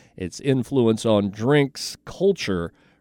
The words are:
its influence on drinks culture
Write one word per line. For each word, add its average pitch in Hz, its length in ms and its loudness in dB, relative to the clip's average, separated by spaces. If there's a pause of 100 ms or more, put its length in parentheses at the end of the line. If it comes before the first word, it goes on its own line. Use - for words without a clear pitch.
(180)
its 90 220 -10
influence 123 640 0
on 104 240 2
drinks 131 760 -2
culture 104 640 -2 (300)